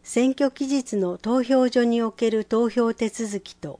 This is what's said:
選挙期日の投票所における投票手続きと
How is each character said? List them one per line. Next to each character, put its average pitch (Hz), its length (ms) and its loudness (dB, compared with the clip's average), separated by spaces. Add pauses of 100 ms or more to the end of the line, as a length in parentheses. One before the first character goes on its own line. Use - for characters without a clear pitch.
選 254 300 0
挙 269 180 0
期 277 160 -6
日 262 300 -2
の 180 220 -2
投 240 260 0
票 254 240 4
所 240 160 2
に 233 180 2
お 220 80 -2
け 226 180 -2
る 214 160 0
投 233 240 0
票 226 260 0
手 220 160 -2
続 208 280 -6
き - 160 -18
と - 260 -14